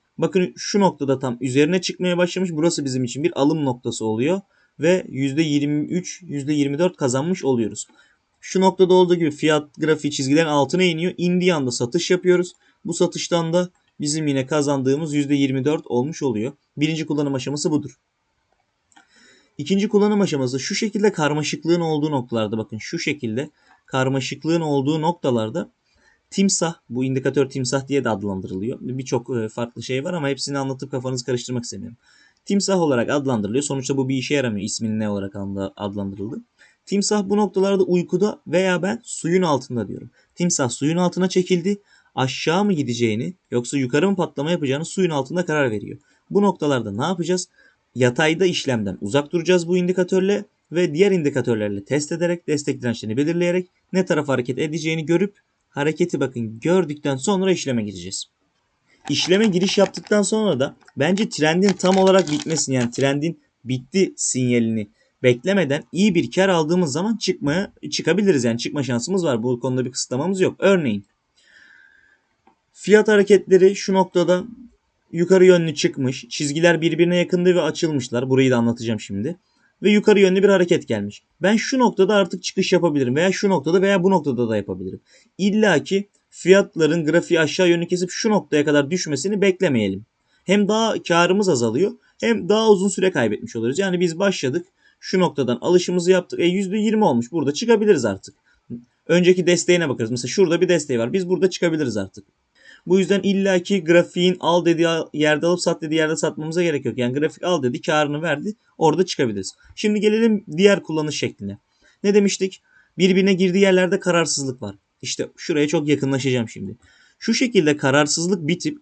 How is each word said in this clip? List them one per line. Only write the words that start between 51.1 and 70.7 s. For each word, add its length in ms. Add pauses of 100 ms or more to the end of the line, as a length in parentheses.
indikatörlerle 720
test 280
ederek 360
destek 340
dirençlerini 360
belirleyerek 500 (260)
ne 120
tarafa 280
hareket 260
edeceğini 460
görüp 300 (340)
hareketi 500
bakın 400
gördükten 560
sonra 360
işleme 320
gireceğiz. 420 (840)
İşleme 360
giriş 320
yaptıktan 440
sonra 380
da 160 (220)
bence 320
trendin 440
tam 240
olarak 340
bitmesini, 440
yani 160
trendin 480 (260)
bitti 500
sinyalini 720 (360)
beklemeden 680
iyi 240
bir 160
kar 180
aldığımız 420
zaman 260
çıkmaya, 560 (180)
çıkabiliriz. 520
Yani 140
çıkma 260
şansımız 400
var. 200
Bu 160
konuda 260
bir 60
kısıtlamamız 500
yok. 180
Örneğin 460 (1700)